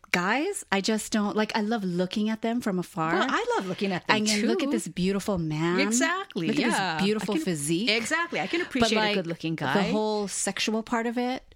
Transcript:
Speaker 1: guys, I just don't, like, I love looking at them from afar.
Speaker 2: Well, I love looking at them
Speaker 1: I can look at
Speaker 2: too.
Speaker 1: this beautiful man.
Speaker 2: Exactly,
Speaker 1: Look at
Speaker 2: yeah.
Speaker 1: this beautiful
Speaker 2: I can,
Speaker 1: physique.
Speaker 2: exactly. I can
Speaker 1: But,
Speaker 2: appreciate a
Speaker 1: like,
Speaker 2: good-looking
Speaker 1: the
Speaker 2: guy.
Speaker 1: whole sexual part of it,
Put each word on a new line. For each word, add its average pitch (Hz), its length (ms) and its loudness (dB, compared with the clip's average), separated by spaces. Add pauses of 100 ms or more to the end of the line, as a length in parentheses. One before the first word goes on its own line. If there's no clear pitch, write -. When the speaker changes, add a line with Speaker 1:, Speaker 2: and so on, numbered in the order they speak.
(120)
Speaker 1:
guys, 247 600 0
I 196 100 2
just 214 300 -2
don't, 208 240 2
like, 214 200 2
I 226 60 0
love 214 220 -2
looking 185 460 0
at 220 120 -4
them 226 200 0
from 190 160 0
afar. 165 360 -2
Speaker 2:
Well, 190 160 2
I 381 160 -2 (100)
love 233 120 -2
looking 196 240 -2
at 175 140 -4
them 214 100 2
Speaker 1:
I 214 40 2
can 214 260 0
look 330 160 2
at 277 40 0
Speaker 2:
too. 285 60 0
Speaker 1:
this - 160 -2
beautiful 190 500 0
man. 165 420 0
Speaker 2:
Exactly, 247 680 0
Speaker 1:
Look - 100 2
at 285 40 4
Speaker 2:
yeah. 190 360 2
Speaker 1:
this 156 80 0
beautiful 208 300 0
Speaker 2:
I - 20 0
can, 160 80 -4
Speaker 1:
physique. 165 440 0
Speaker 2:
exactly. 233 500 0
I 170 80 -2
can 339 140 -2
Speaker 1:
But, - 60 -4
Speaker 2:
appreciate 226 300 2
a 214 40 4
Speaker 1:
like, 208 140 2
Speaker 2:
good-looking 165 400 -2
Speaker 1:
the 151 100 -4
Speaker 2:
guy. 156 260 2
Speaker 1:
whole 208 360 0
sexual 214 560 -2
part 226 240 -2
of 240 100 -4
it, 247 380 -4